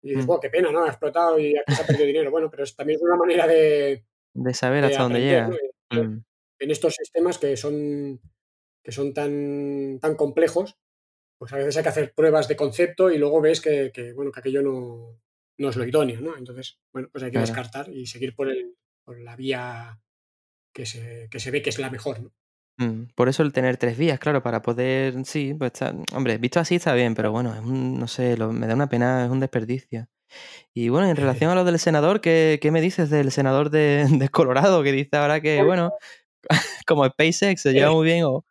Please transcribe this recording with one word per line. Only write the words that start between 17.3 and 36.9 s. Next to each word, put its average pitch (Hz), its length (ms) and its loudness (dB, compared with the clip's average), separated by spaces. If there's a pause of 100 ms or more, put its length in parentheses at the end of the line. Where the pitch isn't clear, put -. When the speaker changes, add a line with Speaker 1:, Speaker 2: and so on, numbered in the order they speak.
Speaker 1:
que 117 80 -12
Speaker 2:
Claro. 113 80 0
Speaker 1:
descartar 123 420 -10
y 135 180 -14
seguir 123 280 -10
por 135 160 -4
el, 127 240 -8 (320)
por 120 140 -20
la 120 160 -20
vía 123 640 -10 (720)
que 127 100 -14
se, 117 460 -14
que 123 80 -12
se 117 140 -10
ve 143 100 -2
que 143 80 -4
es - 80 -8
la 131 120 -8
mejor, 123 300 -10
¿no? - 120 -18 (460)
Speaker 2:
Mm, 113 260 -4 (100)
por 123 140 2
eso 131 160 0
el 143 80 -2
tener 127 240 0
tres 120 200 -2
vías, 143 220 0
claro, 147 240 0
para 117 200 -2
poder, 131 600 -2
sí, 143 300 -6
pues 135 200 -4
está, - 200 -6 (180)
hombre, 123 260 -2
visto 120 200 0
así 170 160 0
está 170 200 0
bien, 120 200 2
pero 107 180 0
Speaker 1:
Claro. 120 180 -2
Speaker 2:
bueno, 110 40 -8
es 110 100 -10
un, 127 360 -2
no 120 80 -4
sé, 123 280 0
lo... 110 160 -2
me 117 140 -4
da 113 80 0
una 139 140 0
pena, 123 380 0
es 120 40 -2
un 131 80 0
desperdicio. 123 680 -6 (680)
Y 117 140 -2
bueno, 165 200 2
en 170 80 2
relación 139 340 2
Speaker 1:
<laughs> - 20 2
Speaker 2:
a - 20 2
lo 185 100 4
del 170 140 2
senador, 165 420 4
¿qué, 160 400 4
qué 151 120 2
me 165 80 2
dices 170 300 0
del 143 200 2
senador 139 400 2
de, 147 360 4
<laughs> 135 200 4
de - 40 -2
Colorado? 147 520 4
Que 139 80 2
dice 135 260 0
ahora 147 240 2
que, 151 220 2
Speaker 1:
Bueno. 170 300 4
Speaker 2:
bueno, - 0 - (580)
<laughs> - 360 0
como 147 200 4